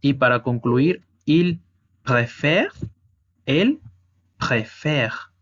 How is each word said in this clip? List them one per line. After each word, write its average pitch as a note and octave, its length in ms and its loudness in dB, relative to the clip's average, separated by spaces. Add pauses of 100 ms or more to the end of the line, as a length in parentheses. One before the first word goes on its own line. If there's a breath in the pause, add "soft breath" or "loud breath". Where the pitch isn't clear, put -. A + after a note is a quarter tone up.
Y C#3 120 2
para B2 260 2
concluir, B2+ 600 0 (260)
il E3+ 320 2 (440)
préfère, C#3+ 720 0 (720)
elle G3 320 2 (600)
préfère. B2 1040 -4